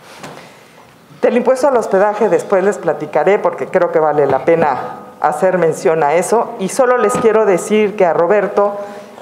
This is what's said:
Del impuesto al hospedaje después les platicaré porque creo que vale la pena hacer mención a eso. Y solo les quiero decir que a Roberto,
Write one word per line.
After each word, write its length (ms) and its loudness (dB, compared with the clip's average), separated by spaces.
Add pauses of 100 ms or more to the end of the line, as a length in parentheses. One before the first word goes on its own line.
(1200)
Del 140 2
impuesto 300 2
al 100 2
hospedaje 520 0
después 340 0
les 160 -2
platicaré 600 0
porque 280 -4
creo 240 0
que 80 0
vale 280 2
la 180 -2
pena 340 2 (420)
hacer 380 0
mención 440 0
a 120 2
eso. 440 0
Y 100 -6
solo 280 2
les 180 0
quiero 300 2
decir 520 0
que 80 2
a 80 2
Roberto, 640 0 (480)